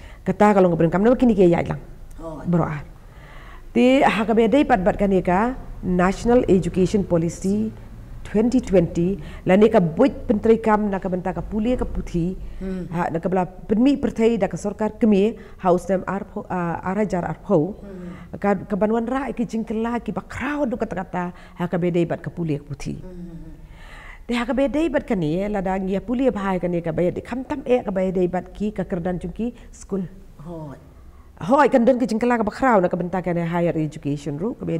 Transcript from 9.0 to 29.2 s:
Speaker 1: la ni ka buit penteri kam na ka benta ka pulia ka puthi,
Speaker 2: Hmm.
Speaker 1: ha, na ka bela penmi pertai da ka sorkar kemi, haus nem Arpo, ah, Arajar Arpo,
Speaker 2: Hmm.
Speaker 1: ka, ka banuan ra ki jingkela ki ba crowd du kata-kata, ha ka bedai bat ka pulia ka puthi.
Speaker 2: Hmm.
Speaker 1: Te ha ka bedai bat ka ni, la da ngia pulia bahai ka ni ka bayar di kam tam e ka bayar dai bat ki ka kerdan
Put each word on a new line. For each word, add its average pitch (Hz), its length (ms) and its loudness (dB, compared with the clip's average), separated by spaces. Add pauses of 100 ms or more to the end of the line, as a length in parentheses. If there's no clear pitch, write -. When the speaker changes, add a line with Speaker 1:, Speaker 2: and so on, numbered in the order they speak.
Speaker 1:
la 185 160 4
ni 214 80 8
ka 226 80 2 (200)
buit 262 320 2
penteri 226 280 4
kam 214 320 2
na 196 100 -2
ka 185 140 -6
benta 180 240 -4
ka 170 80 -6
pulia 220 320 -2
ka 247 80 -2
puthi, 175 480 -4 (300)
Speaker 2:
Hmm. 185 260 -6
Speaker 1:
ha, 175 240 -2
na 165 80 -2
ka 180 80 -4
bela 185 160 0
penmi 226 560 0
pertai 226 400 0
da 190 80 0
ka - 80 -8
sorkar 208 400 -6
kemi, 208 400 4 (240)
haus 180 320 2
nem 185 160 0
Arpo, 196 400 -8
ah, 175 320 -4 (100)
Arajar 190 380 -2
Arpo, 175 560 0
Speaker 2:
Hmm. 180 560 -14
Speaker 1:
ka, 202 160 0
ka - 200 -6
banuan 214 300 0
ra 262 300 -4
ki 247 80 -2
jingkela 226 560 -4
ki 208 160 -8
ba 196 80 -6
crowd 285 480 -4
du 254 80 -4
kata-kata, 180 520 -6 (280)
ha 175 80 -2
ka 185 80 -2
bedai 175 320 2
bat 147 160 -6
ka 147 60 -10
pulia 160 280 -4
ka - 140 -18
puthi. 143 240 -8
Speaker 2:
Hmm. 175 560 -14 (760)
Speaker 1:
Te 226 120 -4
ha 240 80 -2
ka 262 80 -2
bedai 277 340 0
bat 254 180 -4
ka 233 80 -2
ni, 175 340 0
la 208 120 -4
da 190 160 -2
ngia 190 240 -2
pulia 247 320 0
bahai 196 300 -2
ka 180 60 -2
ni 175 120 -2
ka 170 120 -4
bayar 175 200 0
di 175 80 -6
kam 254 240 -8
tam 285 220 -6
e 247 180 2
ka 214 60 -6
bayar 190 260 -2
dai 180 120 2
bat 180 260 -6
ki 208 180 -4
ka 190 120 -6
kerdan 180 360 -4